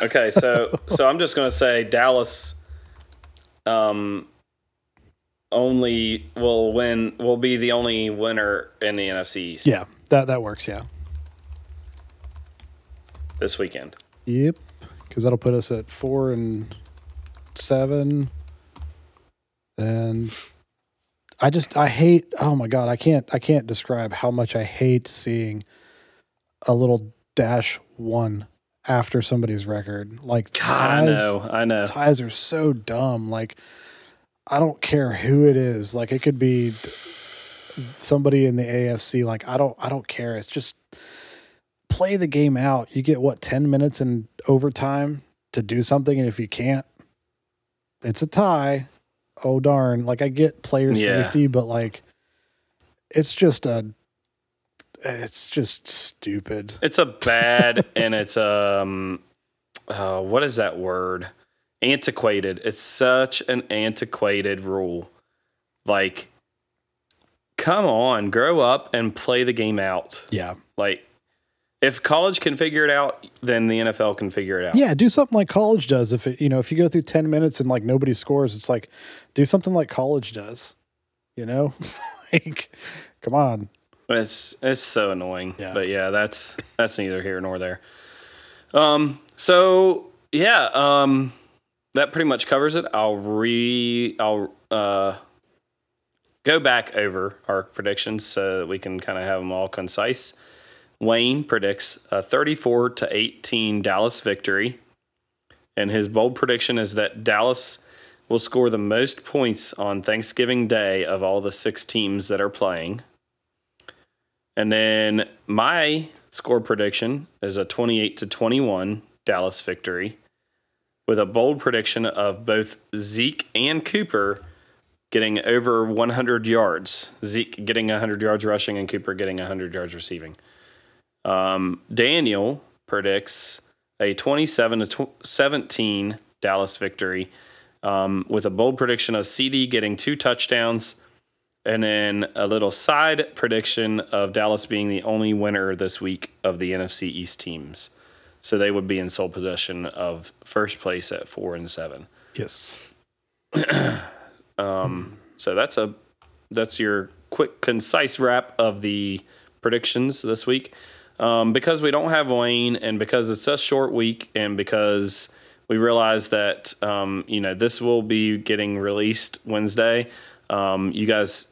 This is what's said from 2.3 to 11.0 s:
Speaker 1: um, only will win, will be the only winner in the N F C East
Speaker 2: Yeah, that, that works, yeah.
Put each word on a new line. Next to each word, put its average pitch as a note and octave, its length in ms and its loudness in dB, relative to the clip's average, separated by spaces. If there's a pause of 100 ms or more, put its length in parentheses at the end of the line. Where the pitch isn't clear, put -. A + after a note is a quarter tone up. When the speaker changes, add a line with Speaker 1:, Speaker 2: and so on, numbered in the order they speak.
Speaker 1:
um, G#2 640 0 (1200)
only A#2 840 0
will A2+ 380 2
win, A#2 440 0
will A#2+ 200 2
be B2 180 2
the A#2+ 160 2
only A#2 380 0
winner G#2 600 -2 (120)
in G#2 120 0
the G2+ 140 -2
N F#2+ 80 -4
F F#2 120 -6
C F2 260 -8
East - 120 -2
Speaker 2:
Yeah, G2+ 180 2 (260)
that, C3+ 160 6
that B2+ 160 -2
works, G#2 260 -8
yeah. G2+ 140 -8 (2500)